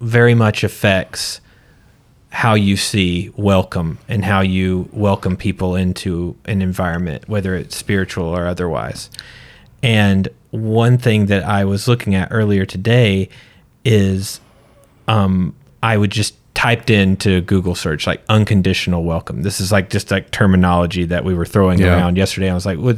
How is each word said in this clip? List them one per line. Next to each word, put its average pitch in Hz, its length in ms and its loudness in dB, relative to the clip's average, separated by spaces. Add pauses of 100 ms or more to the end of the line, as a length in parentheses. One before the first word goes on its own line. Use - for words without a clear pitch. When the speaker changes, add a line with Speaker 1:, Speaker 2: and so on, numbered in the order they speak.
Speaker 1:
very 120 340 4
much 110 280 2
affects - 760 -2 (920)
how 113 240 0
you 98 220 2
see 90 600 -2
welcome 92 600 0 (100)
and 107 160 -4
how 98 160 2
you 92 520 0
welcome 98 440 -2
people 92 380 -4
into 90 640 -4 (100)
an 98 160 -2
environment, 87 680 -4
whether 98 260 -4
it's - 220 -8
spiritual 95 500 -4
or 87 200 -4
otherwise. 85 640 -6 (720)
And 101 460 2 (220)
one 113 480 2
thing 107 280 2
that 98 180 0
I 101 200 0
was 98 240 -2
looking 120 260 0
at 92 160 0
earlier 104 340 0
today 98 640 2 (560)
is, 98 560 0 (680)
um, 95 460 2 (280)
I 113 140 2
would 104 160 0
just - 220 -4 (200)
typed 117 340 0
into 95 520 2
Google 92 340 0
search, 78 320 -4
like, - 220 -4
unconditional 95 720 2
welcome. 82 400 -4
This 101 180 -4
is, 95 120 -4
like, 98 180 2
just, - 200 -4
like, 98 200 -4
terminology 90 760 2
that 85 180 -2
we 92 100 0
were 85 120 -2
throwing 92 340 2
Speaker 2:
Yeah. 90 160 4
Speaker 1:
around 90 200 2
yesterday. 95 340 0
I 90 40 -2
was 90 100 -4
like, 95 140 -4
"Well, 120 200 0